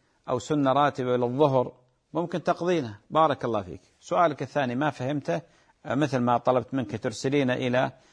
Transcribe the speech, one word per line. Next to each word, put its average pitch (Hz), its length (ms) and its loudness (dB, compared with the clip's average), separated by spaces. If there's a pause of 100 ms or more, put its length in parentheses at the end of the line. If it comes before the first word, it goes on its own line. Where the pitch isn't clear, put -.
(300)
أو 127 100 0
سنة 139 340 2
راتبة 131 440 2
للظهر 127 560 2 (400)
ممكن 160 300 -4
تقضينها. 170 560 -2 (100)
بارك 147 360 2
الله 110 160 0
فيك. 87 200 -12 (180)
سؤالك 170 420 0
الثاني 131 340 -2
ما 147 140 0
فهمته، 143 520 -4 (440)
آه، 120 100 -2
مثل 139 220 0
ما 120 200 2
طلبت 127 360 0
منك 120 300 -4
ترسلين 131 480 0
إلى، 127 280 0
آه، 135 120 0 (220)